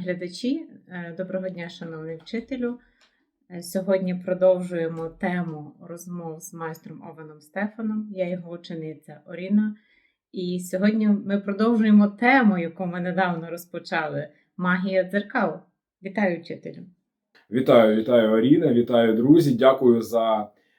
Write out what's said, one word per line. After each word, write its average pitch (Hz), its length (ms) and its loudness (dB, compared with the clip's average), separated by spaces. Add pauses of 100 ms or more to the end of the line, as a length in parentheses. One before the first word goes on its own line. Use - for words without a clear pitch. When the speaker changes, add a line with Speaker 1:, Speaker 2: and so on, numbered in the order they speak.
Speaker 1:
глядачі. 180 600 -6 (240)
Е, 170 280 -12
доброго 185 320 -6
дня, 175 200 -12
шановний 160 480 -12
вчителю. 240 640 -8 (720)
Е, 175 120 -12
сьогодні 185 520 -2
продовжуємо 180 920 0
тему 165 640 -6 (100)
розмов 170 600 -12
з - 120 -18
майстром 160 480 -12 (100)
Овеном 156 300 -20
Стефаном. 214 680 -6
Я 185 180 -4
його 175 220 -8
учениця 156 760 -12
Оріна. 208 480 0 (560)
І 180 280 -4
сьогодні 214 480 0
ми 202 320 0
продовжуємо 214 680 4
тему, 240 500 4
яку 170 280 -6
ми 175 140 -6
недавно 175 500 -2
розпочали: 160 760 -6 (300)
Магія 185 460 0
дзеркал. 196 560 -2 (440)
Вітаю, 185 380 -2
вчителю. 165 440 -14 (680)
Speaker 2:
Вітаю, 113 440 6
вітаю, 110 360 4
Оріна, 143 420 4
вітаю, 117 400 4
друзі. 139 420 6
Дякую 123 460 4
за, 110 500 0 (280)